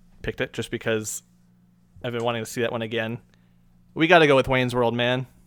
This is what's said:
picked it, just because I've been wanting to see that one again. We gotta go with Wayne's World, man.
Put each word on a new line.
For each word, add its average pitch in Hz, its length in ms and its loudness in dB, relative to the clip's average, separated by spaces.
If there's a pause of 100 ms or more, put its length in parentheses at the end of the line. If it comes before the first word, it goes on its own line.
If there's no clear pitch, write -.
(220)
picked - 200 -6
it, - 120 -8
just - 180 -10
because 110 520 -6 (800)
I've 120 100 -8
been 117 100 -4
wanting 117 200 -2
to 110 60 -10
see 123 120 -6
that 117 100 0
one 117 100 -6
again. 113 380 -6 (720)
We 156 140 2
gotta 165 200 8
go 139 80 6
with 127 120 2
Wayne's 127 260 0
World, 120 220 0
man. 123 320 -2 (200)